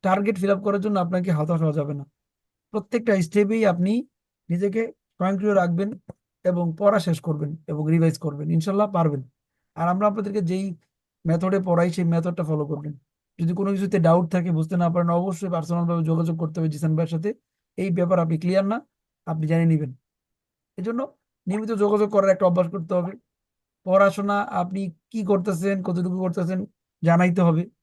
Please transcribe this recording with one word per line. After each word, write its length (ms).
টার্গেট 380
ফিল 120
আপ 120
করার 180
জন্য 180
আপনাকে 320
হতাশ 280
হওয়া 140
যাবে 200
না। 120
প্রত্যেকটা 500
স্টেপেই 440
আপনি 400
নিজেকে 380
স্বয়ংক্রিয় 680
রাখবেন 440
এবং 340
পড়া 220
শেষ 200
করবেন 360
এবং 220
রিভাইজ 280
করবেন, 340
ইনশাল্লাহ 400
পারবেন। 320
আর 120
আমরা 200
আপনাদেরকে 340
যেই 340
মেথডে 340
পড়াই, 320
সেই 140
মেথডটা 380
ফলো 220
করবেন। 320
যদি 140
কোনো 180
কিছুতে 280
ডাউট 320
থাকে, 200
বুঝতে 260
না 120
পারেন, 200
অবশ্যই 400
পার্সোনাল 360
ভাবে 180
যোগাযোগ 360
করতে 200
হবে 100
জিসান 260
ভাইয়ের 120
সাথে। 260
এই 120
ব্যাপার 300
আপনি 180
ক্লিয়ার 280
না, 160
আপনি 220
জেনে 180
নিবেন। 280
এজন্য 360
নিয়মিত 240
যোগাযোগ 400
করার 180
একটা 160
অভ্যাস 260
করতে 220
হবে। 180
পড়াশোনা 580
আপনি 500
কি 120
করতেছেন, 600
কতটুকু 360
করতেছেন, 460
জানাইতে 380
হবে, 280